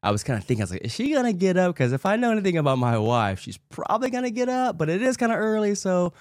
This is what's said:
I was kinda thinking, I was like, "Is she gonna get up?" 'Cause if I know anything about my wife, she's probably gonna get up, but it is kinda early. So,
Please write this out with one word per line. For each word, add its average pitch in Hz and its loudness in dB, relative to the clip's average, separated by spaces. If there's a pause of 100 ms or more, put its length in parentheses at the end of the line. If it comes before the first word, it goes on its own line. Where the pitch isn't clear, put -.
I 101 0
was 104 0
kinda 113 -2
thinking, 107 -2
I 98 0
was 85 -6
like, 92 -8
"Is 113 -8
she 277 -2
gonna 247 2
get 185 2
up?" 180 2
'Cause 127 2
if 135 -2
I 202 2
know 240 2
anything 196 0
about 139 2
my 120 2
wife, 107 2
she's - -14 (120)
probably 240 -2
gonna 247 -4
get 247 -2
up, 254 -2
but 156 0
it 185 0
is 254 0
kinda 226 0
early. 214 0
So, 180 0